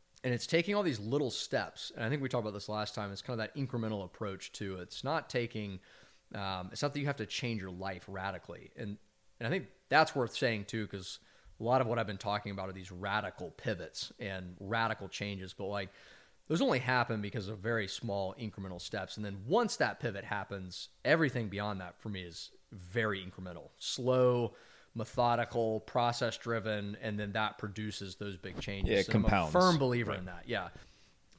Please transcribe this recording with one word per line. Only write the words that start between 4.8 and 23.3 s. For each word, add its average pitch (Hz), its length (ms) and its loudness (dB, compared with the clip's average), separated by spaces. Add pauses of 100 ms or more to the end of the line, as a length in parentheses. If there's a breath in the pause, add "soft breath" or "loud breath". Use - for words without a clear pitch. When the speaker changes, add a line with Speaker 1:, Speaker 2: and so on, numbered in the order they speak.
Speaker 1:
It's - 220 -10
not 147 260 -2
taking, 107 500 -2 (540 soft breath)
um, 95 380 -4
it's - 100 -6
not 143 120 0
that 147 60 -4
you 139 60 -2
have 143 120 -2
to 107 100 -4
change 117 340 -2
your 92 100 -8
life 92 360 -6
radically. 92 680 -6
And, 104 220 -6 (420)
and 117 60 -4
I 120 60 0
think 170 160 -2 (220)
that's 156 260 8
worth 123 200 2
saying 113 300 2
too, 110 220 -2
'cause - 320 -8 (400 soft breath)
a 110 40 -6
lot 123 180 6
of 120 60 2
what 117 100 2
I've 110 100 0
been 101 100 -6
talking 104 340 -2
about 98 180 -6
are 95 40 -8
these 95 180 -10
radical 95 600 -2
pivots - 680 -6
and 92 400 -6
radical 110 500 0
changes, 95 440 -6
but, 101 120 -8
like, 98 240 -4 (580 soft breath)
those 170 140 2
only 247 160 4
happen 120 420 2
because 101 280 -4
of 107 100 -8
very 107 300 0
small 98 520 -2
incremental 95 400 -6
steps. - 380 -6
And 107 80 -4
then 98 220 -6
once 214 300 2
that 117 220 0
pivot 98 240 -4
happens, 95 680 -6 (140)
everything 131 460 4
beyond 98 320 -2
that 87 180 -12
for 113 100 -6
me 95 120 -4
is 85 300 -10 (200)
very 98 540 -2
incremental, 90 440 -12 (100)